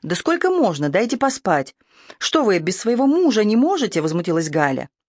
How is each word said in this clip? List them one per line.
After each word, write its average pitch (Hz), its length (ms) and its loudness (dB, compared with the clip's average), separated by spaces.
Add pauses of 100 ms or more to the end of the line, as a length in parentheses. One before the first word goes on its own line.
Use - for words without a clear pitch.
«Да 165 140 -4
сколько 339 340 -2
можно? 175 380 0
Дайте 226 280 0
поспать». 196 580 -2 (440)
«Что - 240 0
вы, 202 160 2
без 165 180 -4
своего 240 300 0
мужа 277 380 2
не 208 100 2
можете?» 262 460 0
возмутилась 160 500 -2
Галя. 143 380 -2 (200)